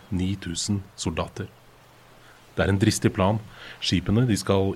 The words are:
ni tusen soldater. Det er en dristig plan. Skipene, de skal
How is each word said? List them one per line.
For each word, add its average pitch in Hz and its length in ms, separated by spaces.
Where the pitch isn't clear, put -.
ni 92 220
tusen 90 380
soldater. 85 540
Det 90 80
er 87 80
en 98 80
dristig 107 320
plan. 107 300
Skipene, 98 460
de 101 100
skal 98 360